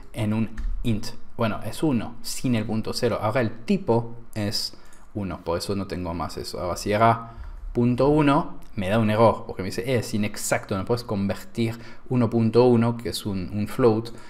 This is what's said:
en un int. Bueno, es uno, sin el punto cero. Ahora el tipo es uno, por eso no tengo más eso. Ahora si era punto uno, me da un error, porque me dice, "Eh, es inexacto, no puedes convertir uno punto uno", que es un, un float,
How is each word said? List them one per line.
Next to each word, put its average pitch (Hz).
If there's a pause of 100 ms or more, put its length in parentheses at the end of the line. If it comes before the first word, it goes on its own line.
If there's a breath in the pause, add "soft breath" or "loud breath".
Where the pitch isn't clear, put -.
(120)
en 107
un 110 (320)
int. 110 (300)
Bueno, 107
es -
uno, 117
sin -
el 107
punto 110
cero. 107
Ahora 110
el 110
tipo 117 (180)
es - (380 loud breath)
uno, 95
por 82
eso 98
no 98
tengo 87
más 80
eso. -
Ahora 87
si -
era 113 (380 loud breath)
punto 123
uno, 151 (160)
me 92
da 104
un 107
error, 110
porque -
me 95
dice, 107
"Eh, 127
es -
inexacto, 107
no 92
puedes 120
convertir 110 (320 loud breath)
uno 123
punto 117
uno", 117
que 101
es -
un, 95
un 104
float, 117 (200 loud breath)